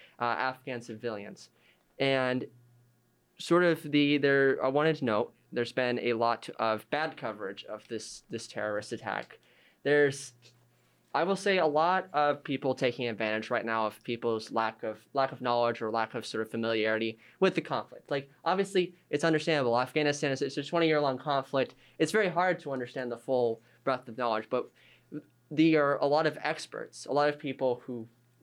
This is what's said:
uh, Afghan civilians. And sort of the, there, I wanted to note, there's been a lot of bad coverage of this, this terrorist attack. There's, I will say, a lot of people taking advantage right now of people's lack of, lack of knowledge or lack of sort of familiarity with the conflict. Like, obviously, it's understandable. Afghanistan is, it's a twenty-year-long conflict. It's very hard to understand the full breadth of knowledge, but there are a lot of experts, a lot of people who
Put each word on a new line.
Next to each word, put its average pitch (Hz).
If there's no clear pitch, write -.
uh, -
Afghan 123
civilians. 110
And 131
sort 170
of 165
the, 147
there, 139
I 127
wanted 147
to 143
note, 110
there's 120
been 123
a 120
lot 117
of 110
bad 151
coverage 104
of 107
this, -
this 110
terrorist 107
attack. -
There's, 143
I 147
will 190
say, 190
a 170
lot 175
of 147
people 135
taking 123
advantage 110
right 113
now 113
of -
people's 117
lack 113
of, 110
lack 135
of 127
knowledge 120
or 113
lack 110
of 117
sort 110
of 110
familiarity 110
with 185
the 165
conflict. -
Like, 139
obviously, 185
it's 147
understandable. 151
Afghanistan 143
is, 135
it's 135
a 143
twenty-year-long 151
conflict. 135
It's 156
very 202
hard 175
to 143
understand 127
the 117
full 120
breadth 127
of 113
knowledge, 113
but 127
there 151
are 143
a 143
lot 151
of 127
experts, -
a 123
lot 147
of 147
people 131
who 120